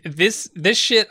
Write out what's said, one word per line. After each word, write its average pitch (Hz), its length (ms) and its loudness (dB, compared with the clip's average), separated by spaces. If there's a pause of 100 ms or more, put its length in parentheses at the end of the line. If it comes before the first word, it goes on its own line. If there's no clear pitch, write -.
it, 151 100 -12
this, 190 400 0
this 185 240 0
shit, 220 320 2